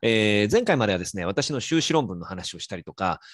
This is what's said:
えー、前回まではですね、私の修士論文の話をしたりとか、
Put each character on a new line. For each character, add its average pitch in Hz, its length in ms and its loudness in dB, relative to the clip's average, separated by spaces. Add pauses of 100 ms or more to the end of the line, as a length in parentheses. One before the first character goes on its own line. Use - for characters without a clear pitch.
え 107 440 4
ー、 117 60 0
前 233 120 4
回 196 120 2
ま 117 100 2
で 101 60 2
は 92 60 0
で 87 80 -6
す - 100 -10
ね、 90 80 -4
私 101 300 -2
の 123 60 -2
修 160 200 0
士 - 140 0
論 147 120 4
文 90 120 -8
の 82 80 -12
話 90 280 -10
を 87 40 -14
し - 80 -14
た 98 100 -10
り 85 80 -12
と 90 80 -16
か、 90 280 -2 (140)